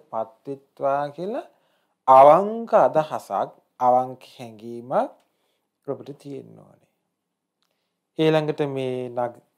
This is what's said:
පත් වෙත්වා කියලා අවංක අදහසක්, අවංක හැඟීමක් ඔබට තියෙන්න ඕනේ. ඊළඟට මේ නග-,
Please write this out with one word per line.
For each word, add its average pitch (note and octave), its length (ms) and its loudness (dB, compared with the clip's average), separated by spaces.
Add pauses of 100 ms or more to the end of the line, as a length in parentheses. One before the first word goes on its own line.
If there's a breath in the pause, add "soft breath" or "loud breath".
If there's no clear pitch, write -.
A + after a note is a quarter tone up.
පත් - 440 -12
වෙත්වා C#3 680 -6
කියලා G#3 360 -10 (640)
අවංක F#3 680 6
අදහසක්, C#3 760 0 (300)
අවංක B2+ 420 0 (100)
හැඟීමක් A#2+ 840 -10 (680)
ඔබට B2 320 -12
තියෙන්න A#2 400 -20
ඕනේ. G2 300 -20 (1300)
ඊළඟට D#3 480 -2
මේ B2+ 420 -8
නග-, B2 340 -10 (160)